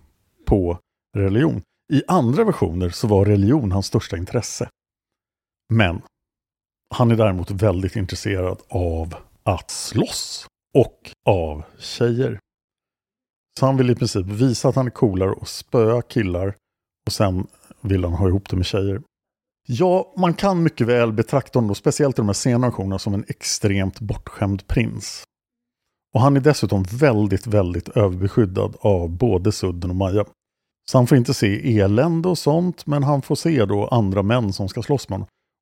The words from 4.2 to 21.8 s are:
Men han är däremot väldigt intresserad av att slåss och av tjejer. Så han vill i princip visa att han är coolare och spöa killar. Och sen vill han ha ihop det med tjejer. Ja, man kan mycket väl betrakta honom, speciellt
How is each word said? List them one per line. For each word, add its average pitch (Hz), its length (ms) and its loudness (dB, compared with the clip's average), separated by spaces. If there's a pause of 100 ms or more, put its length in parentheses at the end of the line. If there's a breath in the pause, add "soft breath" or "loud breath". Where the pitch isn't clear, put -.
Men 92 280 2 (920)
han 117 160 4
är 117 40 4
däremot 98 360 0
väldigt 95 440 0
intresserad 92 760 -4
av 82 460 -4 (280)
att - 280 -4
slåss - 760 -6 (260)
och - 380 0 (140)
av 80 380 0 (160)
tjejer. 120 600 -2 (1200)
Så 131 60 2
han 135 120 2
vill 127 120 4
i 117 60 2
princip 107 300 -2
visa 113 440 0
att 120 60 0
han 131 120 0
är 117 40 -6
coolare 95 400 0
och - 160 -8
spöa 117 540 0
killar. 95 540 -4 (500)
Och - 60 -4
sen 92 360 0 (340)
vill 95 220 0
han 87 100 -2
ha 90 140 0
ihop 98 220 0
det 98 60 -4
med 90 100 0
tjejer. 98 360 -2 (680)
Ja, 175 500 0
man 180 160 2
kan 185 300 0
mycket 123 240 0
väl 120 240 2
betrakta 120 480 0
honom, 101 160 0
speciellt 139 440 0